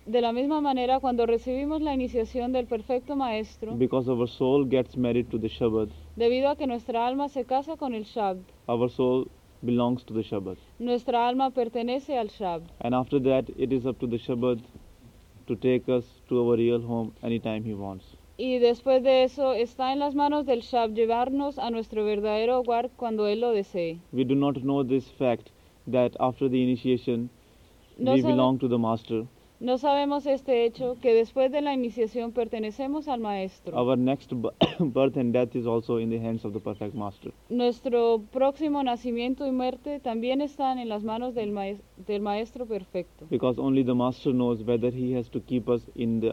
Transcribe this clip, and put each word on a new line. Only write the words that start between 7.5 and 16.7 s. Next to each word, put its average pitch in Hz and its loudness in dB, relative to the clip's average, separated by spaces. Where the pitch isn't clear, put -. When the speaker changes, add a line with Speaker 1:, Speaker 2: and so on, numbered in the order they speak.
Speaker 1:
con 269 -6
el 214 -6
Shabd, 196 -4
Speaker 2:
our 120 2
soul 127 0
belongs 120 0
to - -14
the 110 -2
Shabad. 92 -6
Speaker 1:
nuestra 240 0
alma 262 0
pertenece 247 -4
al 226 -2
Shabd. 170 -6
Speaker 2:
And 120 0
after 127 0
that, 131 2
it 131 -2
is 127 0
up 127 -4
to 135 -4
the 117 -2
Shabad 120 0
to 120 -2
take 127 2
us 123 0
to 123 2
our 120 4
real 117 2